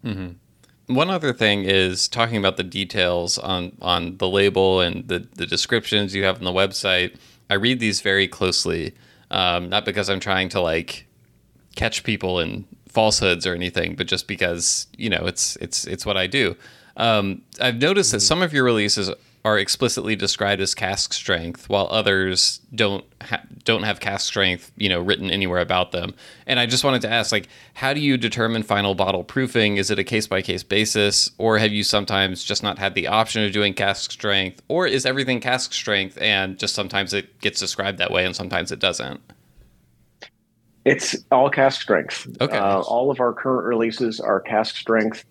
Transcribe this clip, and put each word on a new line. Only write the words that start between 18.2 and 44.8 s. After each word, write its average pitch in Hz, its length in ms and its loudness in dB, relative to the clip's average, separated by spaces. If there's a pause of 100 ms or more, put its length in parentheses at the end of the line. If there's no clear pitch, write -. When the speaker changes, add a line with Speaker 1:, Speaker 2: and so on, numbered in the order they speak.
Speaker 1:
some 170 160 2
of 170 100 0
your 135 140 2
releases 104 440 2 (340)
are 107 140 2
explicitly 107 580 0
described 98 460 0
as 95 140 -2
cask - 380 -4
strength, 85 540 -4
while 101 220 2
others 95 720 2 (140)
don't 101 280 0 (200)
ha-, - 180 -6 (220)
don't 113 180 2
have 104 180 -2
cask 98 280 -4
strength, 92 500 0
you 101 100 0
know, 90 140 2
written 92 300 0
anywhere 90 300 0
about 90 300 0
them. 87 220 -4 (320)
And 123 140 0
I 120 80 0
just 123 160 0
wanted 131 180 2
to 113 80 -2
ask, 113 220 0
like, 101 160 0 (260)
how 135 180 -2
do 147 80 -2
you 143 180 2
determine 113 440 0
final 101 320 0
bottle 92 300 0
proofing? 110 540 2
Is 98 120 0
it 104 80 0
a 101 60 0
case-by-case 95 580 -2
basis, 101 800 2
or 113 180 4
have 107 140 4
you 104 120 0
sometimes 98 600 0
just - 180 -4
not 101 160 -4
had 98 160 -2
the 92 140 -2
option 110 360 2
of 101 80 0
doing 101 220 2
cask 98 380 -2
strength, 95 560 -2
or 175 180 0
is 131 220 0
everything 127 320 0
cask 127 340 -2
strength 98 480 -2
and 95 380 0
just - 160 -2
sometimes 98 360 -2
it - 300 -6
gets - 180 -2
described 98 380 -4
that - 140 -2
way 90 160 2
and 90 80 -4
sometimes 87 360 -4
it 76 60 -8
doesn't? 67 440 -4 (1600)
Speaker 3:
It's - 300 2 (160)
all 135 180 6
cask 135 320 2
strength. - 460 0 (120)
Speaker 1:
Okay. 120 180 0
Speaker 3:
Uh, 98 240 2
all 123 300 0
of 127 80 -2
our 120 140 2
current 127 340 -2
releases 113 520 0
are 98 200 2
cask 110 360 0
strength. 110 560 0